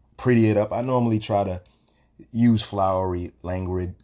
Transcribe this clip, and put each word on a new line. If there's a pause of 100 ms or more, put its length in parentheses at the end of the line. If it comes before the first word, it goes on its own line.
(180)
pretty
it
up.
I
normally
try
to (680)
use
flowery (100)
language,